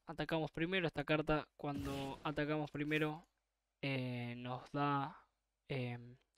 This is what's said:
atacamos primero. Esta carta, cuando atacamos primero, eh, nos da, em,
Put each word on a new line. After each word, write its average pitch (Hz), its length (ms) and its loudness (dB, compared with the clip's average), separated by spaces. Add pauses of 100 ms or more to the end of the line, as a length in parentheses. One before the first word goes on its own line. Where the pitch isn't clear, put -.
atacamos 156 460 0
primero. 175 340 0
Esta 147 180 -2
carta, 151 520 4
cuando 139 680 -4
atacamos 151 460 0
primero, 151 560 0 (560)
eh, 127 540 -2
nos 123 360 -6
da, 143 460 2 (500)
em, 123 480 -4 (220)